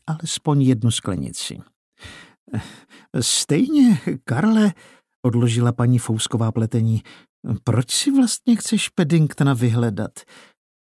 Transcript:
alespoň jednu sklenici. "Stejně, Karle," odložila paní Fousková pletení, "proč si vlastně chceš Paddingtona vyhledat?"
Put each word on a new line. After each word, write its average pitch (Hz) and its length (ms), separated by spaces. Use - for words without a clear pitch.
alespoň 156 560
jednu 117 280
sklenici. - 680
"Stejně, 240 800
Karle," 208 480
odložila 120 460
paní 120 260
Fousková 110 540
pletení, 113 500
"proč 117 260
si - 200
vlastně 240 460
chceš - 320
Paddingtona 151 640
vyhledat?" 117 640